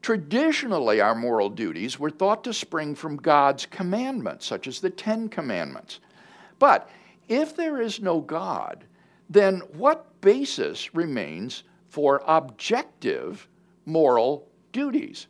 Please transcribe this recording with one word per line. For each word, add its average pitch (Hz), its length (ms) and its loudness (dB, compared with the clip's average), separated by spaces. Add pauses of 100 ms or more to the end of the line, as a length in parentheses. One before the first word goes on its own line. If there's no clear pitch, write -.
Traditionally, 196 960 2
our 107 140 4
moral 113 340 0
duties 98 500 -6
were 147 120 -4
thought 196 340 0
to 247 80 -6
spring 151 420 -6
from 147 220 -10
God's 143 480 4
commandments, 196 800 -6
such - 220 -8
as 131 140 -10
the 185 100 -2
Ten 214 400 -4
Commandments. 87 680 -8 (580)
But - 320 4 (380)
if 302 280 0
there 311 240 -2
is 226 200 -4
no 175 200 0
God, 151 640 -8 (460)
then 190 300 6 (120)
what 269 480 0
basis - 720 2
remains 117 680 -4 (260)
for 143 380 2
objective 143 1200 -2 (380)
moral 147 600 2 (240)
duties? 269 600 -4